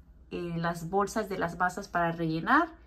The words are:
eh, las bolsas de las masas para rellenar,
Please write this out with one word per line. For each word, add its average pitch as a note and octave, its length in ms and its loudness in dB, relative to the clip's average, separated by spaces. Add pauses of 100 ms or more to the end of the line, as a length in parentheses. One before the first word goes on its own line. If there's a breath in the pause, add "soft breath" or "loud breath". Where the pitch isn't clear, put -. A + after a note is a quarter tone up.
(320)
eh, F3 240 -4
las E3 340 -2
bolsas G3+ 380 2
de F#3+ 100 -4
las E3+ 200 -2
masas F#3 320 -2
para E3+ 240 0
rellenar, E3+ 560 2 (160 soft breath)